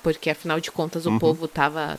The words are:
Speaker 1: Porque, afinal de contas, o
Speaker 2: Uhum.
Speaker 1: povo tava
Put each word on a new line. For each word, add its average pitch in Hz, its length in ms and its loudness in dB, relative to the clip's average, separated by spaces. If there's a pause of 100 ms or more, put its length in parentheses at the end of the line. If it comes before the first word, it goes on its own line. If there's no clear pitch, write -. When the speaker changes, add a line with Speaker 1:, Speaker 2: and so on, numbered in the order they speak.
Speaker 1:
Porque, 165 260 0
afinal 156 320 0
de - 120 -6
contas, 165 340 -2
o 165 40 2
Speaker 2:
Uhum. 110 80 4
Speaker 1:
povo 160 300 2
tava 151 500 0